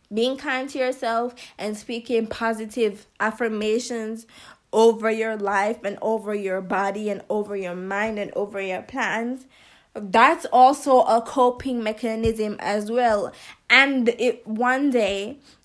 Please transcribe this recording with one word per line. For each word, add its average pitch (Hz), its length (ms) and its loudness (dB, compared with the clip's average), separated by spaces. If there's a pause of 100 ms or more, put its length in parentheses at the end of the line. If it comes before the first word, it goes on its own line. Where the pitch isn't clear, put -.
(120)
being 247 240 0
kind 262 320 -6
to 277 100 -8
yourself 247 560 -2 (220)
and 208 180 -6
speaking 226 520 -2
positive 220 800 -4 (140)
affirmations 220 1080 -4 (440)
over 220 400 4
your 220 260 -2
life 202 460 0
and 196 200 -6
over 208 320 -2
your 190 260 -4
body 196 480 -2
and 196 220 -6
over 202 260 -4
your 180 200 -6
mind 202 420 -4
and 202 160 -6
over 202 260 -4
your 185 220 -6
plans, 233 640 -6 (480)
that's 226 580 4
also 254 500 6
a 233 200 4
coping 247 600 0
mechanism 220 800 -2
as 208 300 -2
well. 226 420 2 (380)
And 262 480 4
it, - 280 -2
one 254 440 0
day, 208 480 -2 (260)